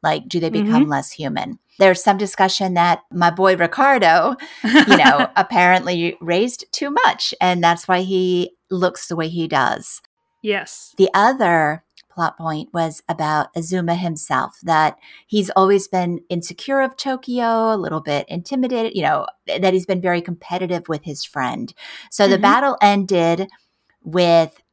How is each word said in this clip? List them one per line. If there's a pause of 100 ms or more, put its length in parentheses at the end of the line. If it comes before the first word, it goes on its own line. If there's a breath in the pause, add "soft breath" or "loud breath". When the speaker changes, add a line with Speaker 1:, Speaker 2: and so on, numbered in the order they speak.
Speaker 1:
Like,
do
they
become
Speaker 2:
Mm-hmm.
Speaker 1:
less
human? (200)
There's
some
discussion
that
my
boy
Ricardo, (280 loud breath)
you
know,
Speaker 2:
<laughs>
Speaker 1:
apparently
raised
too
much,
and
that's
why
he (200)
looks
the
way
he
does. (400)
Speaker 2:
Yes.
Speaker 1:
The
other (280)
plot
point
was
about
Azuma
himself,
that (300 loud breath)
he's
always
been
insecure
of
Tokyo,
a
little
bit
intimidated,
you
know, (180)
th-,
that
he's
been
very
competitive
with
his
friend. (340 loud breath)
So
the
Speaker 2:
Mm-hmm.
Speaker 1:
battle
ended (560 soft breath)
with (140)